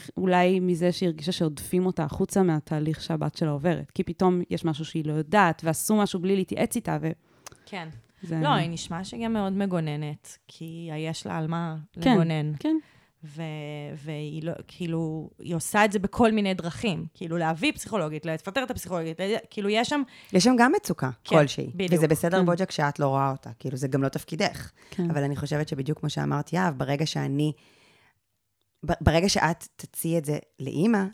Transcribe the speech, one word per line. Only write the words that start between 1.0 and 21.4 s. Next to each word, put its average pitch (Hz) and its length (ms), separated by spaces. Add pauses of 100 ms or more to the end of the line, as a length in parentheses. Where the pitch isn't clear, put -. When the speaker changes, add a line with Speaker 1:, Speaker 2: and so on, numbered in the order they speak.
Speaker 1:
הרגישה 160 260
שהודפים 180 540
אותה 175 180
החוצה 190 380
מהתהליך 156 600
שהבת 151 340
שלה 160 140
עוברת, 147 400
כי - 140
פתאום 180 460
יש 175 140
משהו 160 200
שהיא 156 220
לא 151 60
יודעת, 156 520
ועשו 165 320
משהו 202 240
בלי 190 160
להתייעץ - 400
איתה, 160 240
ו- 160 100 (560)
Speaker 2:
כן. 175 220 (340)
Speaker 1:
זה 165 200
Speaker 2:
לא, 285 60
היא 180 220
נשמע 165 340
שהיא 233 200
גם 226 80
מאוד 196 200
מגוננת, 156 840 (100)
כי 165 420 (180)
יש 160 180
לה 180 120
על 156 80
מה 165 300 (240)
Speaker 1:
כן, 247 140
Speaker 2:
לגונן. 156 460
Speaker 1:
כן. 311 160 (480)
Speaker 2:
ו-, 151 180 (540)
והיא 151 480
לא, 165 80 (140)
כאילו, 165 720
היא - 160
עושה 208 300
את 208 80
זה 208 60
בכל 220 340
מיני 202 220
דרכים, 165 600
כאילו, 165 220
להביא 165 360
פסיכולוגית, 156 540
לפטר 185 360
את 254 80
הפסיכולוגית, 175 500
ל-, 196 160 (140)
כאילו, 202 180
יש 220 200
שם 294 140 (300)
Speaker 3:
יש 185 120
שם 254 140
גם 247 180
מצוקה - 340 (140)
Speaker 2:
כן, - 120
Speaker 3:
כלשהי, 139 380